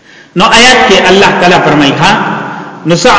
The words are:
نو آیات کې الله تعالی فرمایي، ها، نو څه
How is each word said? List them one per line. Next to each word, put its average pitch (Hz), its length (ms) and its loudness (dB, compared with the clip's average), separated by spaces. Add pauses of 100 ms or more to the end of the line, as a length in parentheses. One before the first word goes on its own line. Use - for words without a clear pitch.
(360)
نو 190 100 0
آیات 247 340 2 (100)
کې 185 80 2 (120)
الله 196 220 2 (100)
تعالی 175 240 2
فرمایي، 147 360 0
ها، 180 100 2 (760)
نو 165 100 0
څه 202 240 2